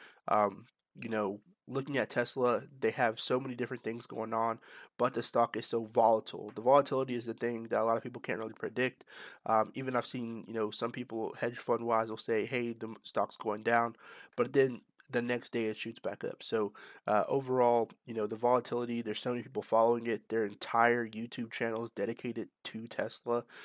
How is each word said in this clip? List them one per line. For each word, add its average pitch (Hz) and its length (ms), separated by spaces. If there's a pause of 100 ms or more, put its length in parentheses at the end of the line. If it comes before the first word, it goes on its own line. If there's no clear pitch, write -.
(280)
Um, 104 380 (360)
you 117 80
know, 104 320 (260)
looking 139 300
at 110 120
Tesla, 123 540 (160)
they 110 120
have 113 280
so 127 200
many 131 140
different 120 300
things 117 220
going 113 280
on, 113 260 (380)
but 123 160
the 117 80
stock 117 340
is 113 100
so 117 180
volatile. 110 720
The 107 60
volatility 131 540
is 117 100
the 113 80
thing 120 320
that 110 160
a - 20
lot 113 140
of - 60
people 120 180
can't 107 180
really 110 140
predict. 123 500 (420)
Um, 110 300
even 131 200
I've 120 100
seen, 117 420
you 113 60
know, 107 180
some 120 200
people 113 480
hedge 120 180
fund 117 280
wise 113 240
will 110 80
say, 110 280
"Hey, 120 280
the 113 140
m-, 110 160
stock's - 320
going 107 280
down," 117 320 (400)
but 123 180
then 135 280 (260)
the 123 140
next 120 300
day 117 140
it 107 120
shoots - 220
back - 240
up. - 180
So, 107 320 (320)
uh, 104 220
overall, 127 640 (160)
you 113 80
know, 107 100
the 107 100
volatility, 120 680
there's 107 160
so 127 100
many 123 140
people 107 180
following 113 460
it. 107 220
Their 110 160
entire 117 640
YouTube 113 440
channel 117 320
is 117 80
dedicated 113 580 (140)
to 113 240
Tesla. 117 580 (200)